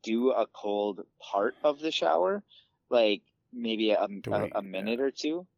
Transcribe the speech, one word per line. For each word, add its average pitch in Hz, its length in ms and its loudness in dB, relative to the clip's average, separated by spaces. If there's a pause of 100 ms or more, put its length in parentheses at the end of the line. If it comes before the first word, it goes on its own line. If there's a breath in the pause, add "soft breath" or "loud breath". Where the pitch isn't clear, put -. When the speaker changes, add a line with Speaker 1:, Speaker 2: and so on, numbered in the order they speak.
Speaker 1:
do 117 300 2
a 107 140 2
cold 104 600 -4 (120)
part 101 360 -2 (100)
of 147 160 2
the 160 100 -2
shower, 170 520 2 (480 soft breath)
like, 110 320 4 (300)
maybe 110 400 0
a, 95 160 2
Speaker 2:
Do 101 260 -8
Speaker 1:
a, 104 100 0
Speaker 2:
it, - 100 -8
Speaker 1:
a 104 80 -2
minute 98 360 -4
Speaker 2:
yeah. 135 80 0
Speaker 1:
or 135 40 0
two. 165 360 -6 (100)